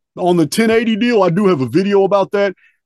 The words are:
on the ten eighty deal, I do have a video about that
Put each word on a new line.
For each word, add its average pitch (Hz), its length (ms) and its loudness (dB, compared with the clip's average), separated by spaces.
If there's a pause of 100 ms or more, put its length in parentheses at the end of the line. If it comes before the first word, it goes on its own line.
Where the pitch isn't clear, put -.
(160)
on 175 220 0
the 160 80 2
ten 220 240 -2
eighty 226 260 0
deal, 226 260 0
I 180 60 2
do 190 200 0
have 165 120 0
a 127 80 -4
video 196 360 0
about 196 260 -2
that 202 240 -2 (320)